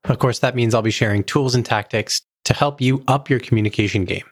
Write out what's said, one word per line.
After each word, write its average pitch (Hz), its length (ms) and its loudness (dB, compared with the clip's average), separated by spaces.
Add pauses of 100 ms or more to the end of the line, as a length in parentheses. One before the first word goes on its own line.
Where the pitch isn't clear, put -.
Of - 140 -2
course, 123 220 0
that 127 140 0
means 120 200 0
I'll 113 80 2
be 110 80 2
sharing 101 340 0
tools 131 300 0
and 120 100 2
tactics - 560 -2 (240)
to - 80 2
help 143 300 0
you 131 260 2
up 139 220 0
your 127 100 2
communication 104 640 0
game 87 280 -6